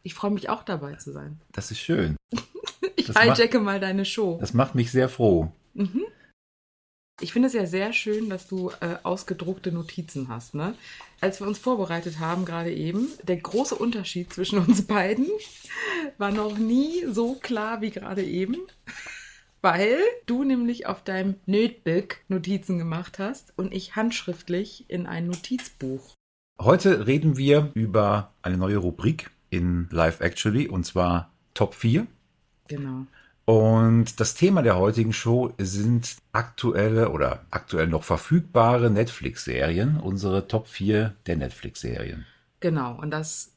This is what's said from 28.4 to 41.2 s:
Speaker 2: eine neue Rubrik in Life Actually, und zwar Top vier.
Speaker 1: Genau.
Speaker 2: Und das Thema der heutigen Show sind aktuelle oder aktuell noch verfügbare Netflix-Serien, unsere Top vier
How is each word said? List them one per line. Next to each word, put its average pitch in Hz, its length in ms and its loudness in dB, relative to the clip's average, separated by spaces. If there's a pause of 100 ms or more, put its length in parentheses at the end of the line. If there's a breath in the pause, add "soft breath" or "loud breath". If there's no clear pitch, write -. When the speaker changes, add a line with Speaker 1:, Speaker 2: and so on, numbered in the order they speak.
Speaker 2:
eine 92 160 0
neue 98 200 2
Rubrik 98 520 -2 (220)
in 87 400 0
Life 82 320 2
Actually, 107 460 0
und 90 160 -2
zwar 87 460 0 (220)
Top - 220 0
vier. 143 320 2 (600)
Speaker 1:
Genau. 135 380 -8 (400 soft breath)
Speaker 2:
Und 113 720 6
das 110 140 2
Thema 185 300 4
der 107 120 6
heutigen 107 380 2
Show 120 460 0
sind 104 560 0 (160)
aktuelle 113 800 2
oder 69 400 0
aktuell - 340 -2
noch 80 180 0
verfügbare 120 840 4
Netflix-Serien, 98 1120 0
unsere 95 480 -2
Top 110 200 -2
vier 104 460 0 (140)